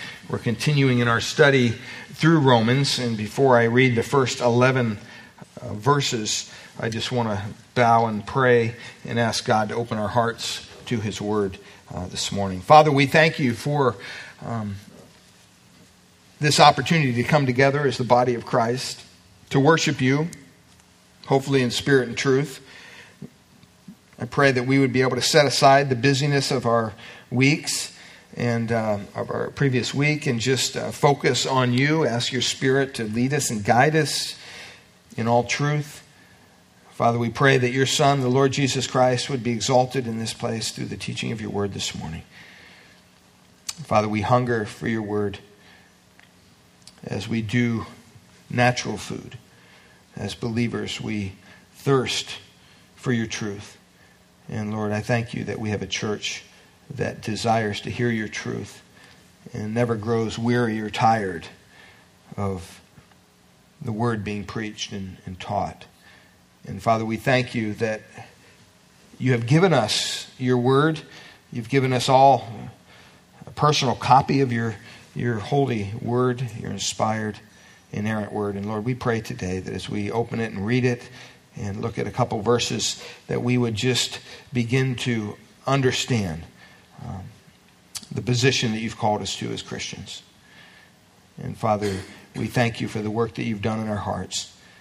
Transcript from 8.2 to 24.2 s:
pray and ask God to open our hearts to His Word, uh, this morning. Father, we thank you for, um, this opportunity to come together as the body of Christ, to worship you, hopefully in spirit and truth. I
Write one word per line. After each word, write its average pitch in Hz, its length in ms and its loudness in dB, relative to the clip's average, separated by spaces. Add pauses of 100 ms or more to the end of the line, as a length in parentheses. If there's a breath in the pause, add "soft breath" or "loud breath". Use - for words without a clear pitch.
pray 120 480 4 (300 loud breath)
and 120 120 -4
ask 113 280 -2
God 107 240 2
to 113 60 -6
open 117 220 -4
our 107 120 -2
hearts 117 580 -2 (200)
to 117 120 -2
His 101 220 -6
Word, 104 360 0 (380 loud breath)
uh, 90 120 -8
this - 220 -6
morning. 95 300 -4
Father, 151 320 8
we 139 140 4
thank 156 340 4
you 123 140 2
for, 139 420 0 (500 loud breath)
um, 104 300 -6 (1700)
this 147 180 2
opportunity 147 540 6
to 117 100 0
come 143 220 2
together 139 420 2
as 123 100 -2
the 131 60 -2
body 123 300 4
of 113 120 -6
Christ, 123 560 -2 (500)
to 143 100 4
worship 156 400 4
you, 143 260 2 (1000)
hopefully 139 340 2
in 120 100 0
spirit 127 380 2
and 113 80 -8
truth. 139 420 0 (1600 loud breath)
I - 60 -6